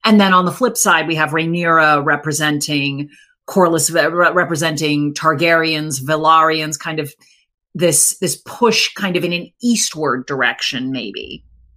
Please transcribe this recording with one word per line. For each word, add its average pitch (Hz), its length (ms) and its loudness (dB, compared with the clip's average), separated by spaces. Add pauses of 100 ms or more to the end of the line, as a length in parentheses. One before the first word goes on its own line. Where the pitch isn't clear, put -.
And 214 160 6
then 190 140 4
on 180 100 4
the 170 80 -2
flip 247 240 -2
side, 160 320 2
we 160 80 -2
have 151 140 0
Rhaenyra 160 720 2
representing 147 1040 -2 (380)
Corlys, 165 440 2
re-, 165 400 2
representing 151 840 0
Targaryens, 160 840 0
Velaryons, 156 800 2
kind 156 220 -6
of 143 120 -8 (640)
this, 160 460 2
this 170 260 -4
push - 480 0
kind 190 220 -4
of 175 80 -2
in 175 80 -2
an 175 180 -8 (120)
eastward 156 640 -2
direction, 131 680 -4
maybe. 117 520 -10 (320)